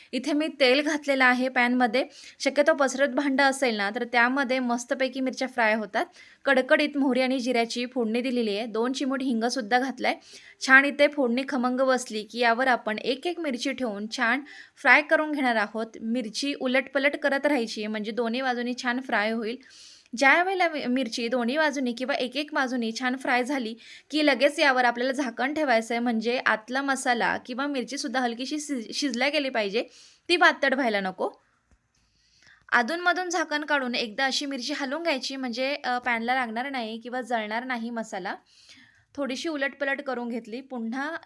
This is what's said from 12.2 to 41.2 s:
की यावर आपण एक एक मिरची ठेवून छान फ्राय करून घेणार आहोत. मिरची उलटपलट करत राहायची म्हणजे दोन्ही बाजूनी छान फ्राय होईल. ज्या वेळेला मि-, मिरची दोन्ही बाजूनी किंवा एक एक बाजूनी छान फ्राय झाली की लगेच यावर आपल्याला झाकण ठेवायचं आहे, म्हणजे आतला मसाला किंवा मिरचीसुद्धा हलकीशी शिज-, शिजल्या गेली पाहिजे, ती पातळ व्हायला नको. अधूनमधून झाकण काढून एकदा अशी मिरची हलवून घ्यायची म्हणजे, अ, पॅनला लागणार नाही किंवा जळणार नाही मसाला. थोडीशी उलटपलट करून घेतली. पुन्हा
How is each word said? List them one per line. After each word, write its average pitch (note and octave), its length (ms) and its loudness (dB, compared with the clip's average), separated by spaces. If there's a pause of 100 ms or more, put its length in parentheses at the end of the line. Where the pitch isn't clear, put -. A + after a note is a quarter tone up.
की A3 160 -12
यावर A#3+ 280 4
आपण A#3 320 0
एक B3+ 280 -2
एक E4+ 140 -4
मिरची C4+ 320 -2
ठेवून A3 340 -6 (100)
छान B3 240 2 (360)
फ्राय C4+ 260 6
करून D4+ 300 2
घेणार C4 240 2
आहोत. A3 300 -2 (160)
मिरची A#3 580 -4
उलटपलट C4+ 560 0
करत C#4 300 0
राहायची A#3 400 0
म्हणजे G#3+ 260 -4
दोन्ही A#3 300 -2
बाजूनी A#3+ 300 -2 (100)
छान B3 180 0
फ्राय A3 300 0
होईल. A3+ 260 -4 (600)
ज्या C#4 260 6
वेळेला F#4 260 2
मि-, D#4 180 -6
मिरची B3 420 -2
दोन्ही A#3+ 300 0
बाजूनी C#4 340 0
किंवा B3+ 220 -4
एक B3+ 220 -4
एक D4 160 -4
बाजूनी B3+ 460 0
छान B3+ 180 -2
फ्राय C4 280 0
झाली A#3 300 -4 (360)
की D4+ 160 2
लगेच C#4+ 320 4
यावर C4 260 4
आपल्याला A#3+ 280 2
झाकण B3+ 420 -2
ठेवायचं A#3+ 400 2
आहे, A#3 40 0
म्हणजे A#3 480 0
आतला B3 360 0
मसाला B3 540 0
किंवा B3 300 -6
मिरचीसुद्धा C4 540 -4
हलकीशी B3+ 400 -4
शिज-, C4 320 -6
शिजल्या C4 360 0
गेली C#4+ 200 0
पाहिजे, A3 360 -2 (440)
ती F4 80 4
पातळ D4+ 380 4
व्हायला A#3 260 0
नको. F#3+ 300 -4 (1400)
अधूनमधून F4 580 0
झाकण D#4 340 -2
काढून C#4 300 -2
एकदा A#3 300 -4
अशी C4+ 220 -2
मिरची C#4 260 -6
हलवून C#4+ 300 -6
घ्यायची C4+ 340 -4
म्हणजे, C4 480 -4
अ, B3 140 -2
पॅनला A#3+ 360 0
लागणार B3+ 360 -4
नाही A#3 280 -6
किंवा A#3+ 220 -8
जळणार A3+ 440 -4
नाही A#3+ 260 -6
मसाला. A3 440 -6 (840)
थोडीशी C4+ 320 -4
उलटपलट C#4 540 -4
करून B3 260 -4
घेतली. A3+ 320 -8
पुन्हा C4 500 -6 (160)